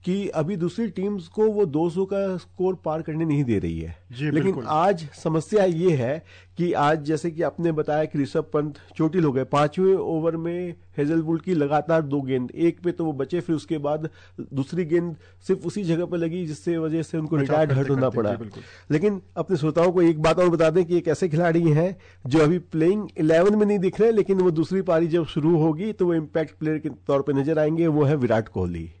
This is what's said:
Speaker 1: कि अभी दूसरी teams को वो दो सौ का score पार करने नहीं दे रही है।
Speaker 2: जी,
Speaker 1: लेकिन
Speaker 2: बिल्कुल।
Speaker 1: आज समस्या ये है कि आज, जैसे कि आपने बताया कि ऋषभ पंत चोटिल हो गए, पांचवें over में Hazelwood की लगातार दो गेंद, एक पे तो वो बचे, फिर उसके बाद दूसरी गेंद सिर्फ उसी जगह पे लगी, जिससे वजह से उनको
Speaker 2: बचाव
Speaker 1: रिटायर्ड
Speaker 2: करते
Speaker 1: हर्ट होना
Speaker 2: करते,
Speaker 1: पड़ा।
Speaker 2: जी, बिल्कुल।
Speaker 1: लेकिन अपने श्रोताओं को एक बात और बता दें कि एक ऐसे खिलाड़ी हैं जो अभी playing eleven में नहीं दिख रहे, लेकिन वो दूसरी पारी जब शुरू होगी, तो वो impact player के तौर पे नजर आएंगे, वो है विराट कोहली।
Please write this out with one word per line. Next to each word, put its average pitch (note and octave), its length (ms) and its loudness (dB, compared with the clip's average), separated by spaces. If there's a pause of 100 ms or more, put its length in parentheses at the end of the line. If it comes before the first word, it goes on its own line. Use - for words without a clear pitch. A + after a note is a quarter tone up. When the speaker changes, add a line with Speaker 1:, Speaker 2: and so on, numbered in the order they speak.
Speaker 1:
कि F#3+ 240 -2
अभी D#3+ 280 -4
दूसरी F3+ 320 -4
teams F#3+ 400 -6
को G#3+ 180 -2
वो G#3 200 2
दो D#3 240 0
सौ F#3 160 -2
का G3 320 -4
score F#3 380 -4 (100)
पार D#3+ 160 -4
करने D#3+ 240 -4
नहीं D3 180 0
दे A2+ 160 0
रही E2 200 -4
है। E2 180 -12 (200)
Speaker 2:
जी, C#3+ 80 -4
Speaker 1:
लेकिन D3+ 180 0
Speaker 2:
बिल्कुल। E3 240 -2
Speaker 1:
आज D#3+ 420 0 (140)
समस्या E3 400 0
ये F3 280 2
है C#3 340 -2 (320)
कि E3+ 160 0
आज, D3 280 2
जैसे D3+ 300 -4
कि D#3 100 -6
आपने E3+ 300 -2
बताया D3+ 340 0
कि D3 180 -2
ऋषभ D3 160 -2
पंत D3 360 -4 (200)
चोटिल D#3+ 280 2
हो D3 80 2
गए, B2 120 0
पांचवें D3+ 520 2
over E3 420 -2
में E3+ 380 -6 (220)
Hazelwood D#3+ 440 0
की F#3 120 -2
लगातार D3+ 480 0
दो C#3+ 200 -2
गेंद, B2+ 300 -4
एक E3 320 0
पे F3 80 -2
तो E3+ 140 -4
वो D#3 80 -4
बचे, C3+ 260 -4
फिर E3 160 -4
उसके D#3 220 -6
बाद D3+ 320 -4 (440)
दूसरी D#3+ 320 -4
गेंद E3+ 300 -2 (320)
सिर्फ F#3+ 180 -2
उसी G3+ 180 -6
जगह E3 220 0
पे F3+ 120 -4
लगी, E3 280 -4
जिससे D#3+ 320 -4
वजह D#3+ 260 -2
से E3 140 -6
उनको D#3 180 -2
Speaker 2:
बचाव D3 60 2
Speaker 1:
रिटायर्ड D3+ 280 2
Speaker 2:
करते C3+ 100 2
Speaker 1:
हर्ट C#3 100 0
होना C3+ 120 2
Speaker 2:
करते, B2+ 160 0
Speaker 1:
पड़ा। G#2 140 0
Speaker 2:
जी, G2+ 60 -4
बिल्कुल। G#2+ 260 -12 (280)
Speaker 1:
लेकिन F#3 300 0 (160)
अपने F3 200 -2
श्रोताओं D#3 340 2
को F3+ 100 2
एक E3 200 4
बात D#3+ 180 2
और F3+ 100 6
बता E3 200 4
दें F3 160 2
कि F3 120 0
एक D#3+ 100 -2
ऐसे D#3+ 220 0
खिलाड़ी E3 420 2
हैं E3+ 260 2 (300)
जो C#3+ 120 4
अभी D#3+ 180 4
playing F3 500 0 (100)
eleven E3 380 4
में G#3 100 4
नहीं G#3 140 2
दिख F#3 220 0
रहे, A3+ 100 6
लेकिन G3 260 2
वो F3+ 140 4
दूसरी E3 300 0
पारी E3+ 260 2
जब E3 180 0
शुरू D#3+ 320 2
होगी, D#3+ 360 0
तो G3 120 0
वो F3 80 2
impact D#3+ 460 -2
player D#3 180 -2
के D3+ 120 -6
तौर C#3 320 0
पे D3 120 -2
नजर C#3+ 260 0
आएंगे, D#3+ 280 2
वो D3+ 160 4
है C#3+ 120 4
विराट A2+ 320 2
कोहली। E2+ 520 -6